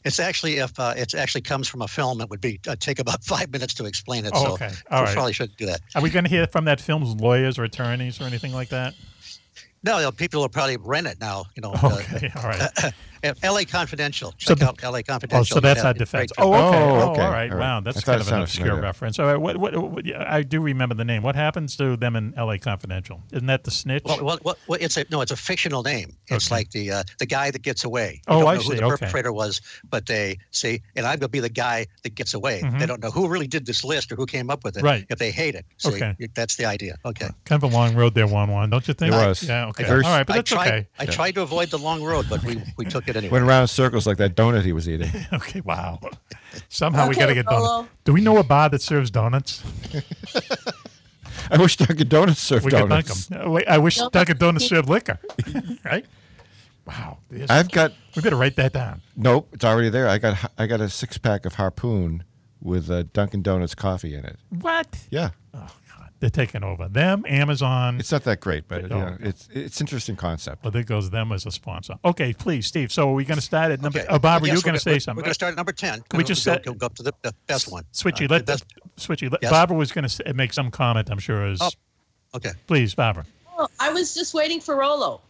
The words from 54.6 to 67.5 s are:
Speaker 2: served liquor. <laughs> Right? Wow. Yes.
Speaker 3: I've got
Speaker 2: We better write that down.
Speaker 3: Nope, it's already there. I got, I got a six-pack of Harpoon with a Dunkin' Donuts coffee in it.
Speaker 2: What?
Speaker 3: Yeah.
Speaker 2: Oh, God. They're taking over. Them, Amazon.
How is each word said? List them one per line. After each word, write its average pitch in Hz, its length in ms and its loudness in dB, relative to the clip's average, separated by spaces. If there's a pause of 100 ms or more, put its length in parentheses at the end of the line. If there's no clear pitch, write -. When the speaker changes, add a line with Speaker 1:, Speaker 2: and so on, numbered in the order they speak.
Speaker 2:
served 160 220 2
liquor. 147 300 0 (340)
<laughs> - 320 -6
Right? 214 200 -2 (840)
Wow. 80 320 -12 (120)
Yes. 127 200 -8
Speaker 3:
I've 175 200 6
got 160 220 4 (240)
Speaker 2:
We 156 60 -2
better 180 140 2
write 131 200 2
that 135 160 2
down. 101 300 -6 (140)
Speaker 3:
Nope, 127 360 4
it's - 120 -4
already 113 260 6
there. 123 180 2
I 101 100 4
got, 104 400 0
I 110 80 2
got 110 140 0
a 107 80 0
six-pack - 580 -2
of 90 80 -4
Harpoon 92 680 -2 (360)
with 87 300 -2
a 87 140 0
Dunkin' 101 380 -2
Donuts 90 340 0
coffee 92 380 -4
in 69 100 -12
it. - 120 -14 (140)
Speaker 2:
What? 330 380 -4 (220)
Speaker 3:
Yeah. 147 200 -2 (240)
Speaker 2:
Oh, 135 40 -14
God. - 520 -20 (100)
They're 120 100 2
taking 113 340 -2
over. 92 240 -6
Them, 175 380 2
Amazon. 131 720 0